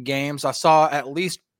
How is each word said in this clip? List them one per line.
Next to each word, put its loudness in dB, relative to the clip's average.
games. -4
I -2
saw 4
at -2
least -4